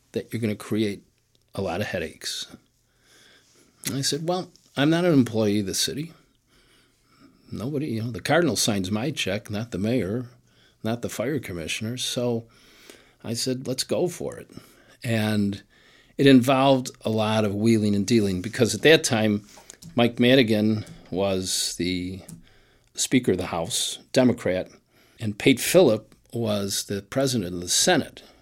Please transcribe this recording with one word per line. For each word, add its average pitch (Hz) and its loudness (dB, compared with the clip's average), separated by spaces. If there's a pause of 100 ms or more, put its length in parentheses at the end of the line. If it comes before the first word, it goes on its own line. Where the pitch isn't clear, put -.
(120)
that - -8
you're 113 -6
gonna 107 -2
create 104 -4 (520)
a - -6
lot 90 -4
of - -6
headaches." - -8 (1400)
And 98 -4
I 139 -4
said, 143 -4
"Well, 180 -4 (260)
I'm 139 2
not 170 2
an 175 4
employee 110 2
of 101 -4
the 87 -6
city. 147 -4 (1400)
Nobody, 131 -6
you 113 -6
know, 120 -6
the 107 -10
Cardinal 143 2
signs 98 0
my 110 -2
check, 104 -6
not 107 -6
the 90 -6
mayor, 113 -2 (560)
not 113 -4
the 101 -4
fire 131 -4
commissioner." 98 -8
So 120 -4 (800)
I 113 -8
said, 127 -4
"Let's 131 -6
go 139 -2
for 64 -10
it." - -16 (540)
And 107 0 (540)
it 139 6
involved 131 6 (120)
a 113 -2
lot 110 2
of 98 -2
wheeling 107 4
and 101 0
dealing 101 2
because 107 0
at 110 -8
that 160 6
time, 107 0 (540)
Mike 120 2
Madigan 110 4 (260)
was 95 -2
the 90 -4 (760)
Speaker - 2
of 92 0
the 87 -6
House, - -4 (140)
Democrat, 110 2 (520)
and 107 -6
Pate 135 4
Phillip 123 2 (180)
was 104 -4
the 101 -6
President 123 -2
of 87 -8
the 90 -8
Senate, - 0 (200)